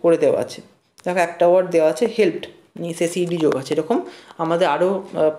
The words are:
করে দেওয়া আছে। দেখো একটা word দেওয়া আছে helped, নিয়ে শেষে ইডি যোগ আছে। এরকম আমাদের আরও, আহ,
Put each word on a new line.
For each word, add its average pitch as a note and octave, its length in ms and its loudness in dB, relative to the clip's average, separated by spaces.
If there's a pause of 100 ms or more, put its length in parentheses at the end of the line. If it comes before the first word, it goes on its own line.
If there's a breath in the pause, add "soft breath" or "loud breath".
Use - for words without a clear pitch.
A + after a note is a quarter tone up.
করে E3 160 4
দেওয়া C#3 240 2
আছে। - 200 -10 (440)
দেখো F3+ 140 -2
একটা E3+ 280 2
word F3+ 220 4
দেওয়া D#3+ 200 2
আছে G#3+ 180 0 (100)
helped, G3 280 0 (340)
নিয়ে E3+ 140 -8
শেষে E3+ 260 -2
ইডি F3 180 -2
যোগ D#3 180 2
আছে। C3+ 180 -6
এরকম D#3+ 280 0 (360 loud breath)
আমাদের E3+ 300 0
আরও, F#3 360 0 (100)
আহ, D#3+ 260 2